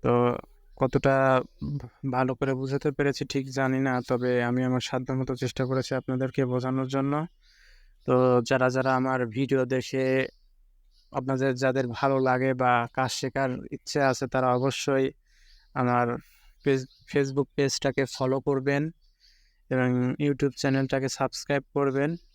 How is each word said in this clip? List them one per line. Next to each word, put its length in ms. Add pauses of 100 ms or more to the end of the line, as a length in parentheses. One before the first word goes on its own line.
তো 60 (680)
কতটা 380 (640)
ভা-, 340
ভালো 240
করে 180
বুঝাতে 380
পেরেছি 340
ঠিক 260
জানি 280
না, 220
তবে 420
আমি 200
আমার 260
সাধ্য 240
মতো 220
চেষ্টা 300
করেছি 300
আপনাদেরকে 500
বোঝানোর 420
জন্য। 260 (920)
তো 360
যারা 280
যারা 260
আমার 300
ভিডিও 400
দেখে 400 (1040)
আপনাদের 440
যাদের 320
ভালো 320
লাগে 340
বা 180 (220)
কাজ 180
শেখার 400 (200)
ইচ্ছে 300
আছে, 260
তারা 280
অবশ্যই 500 (680)
আমার 340 (560)
পেজ, 220 (260)
Facebook 440
পেজটাকে 500
ফলো 340
করবেন 440 (880)
এবং 200 (300)
YouTube 420
চ্যানেলটাকে 480
সাবস্ক্রাইব 540 (100)
করবেন। 420 (200)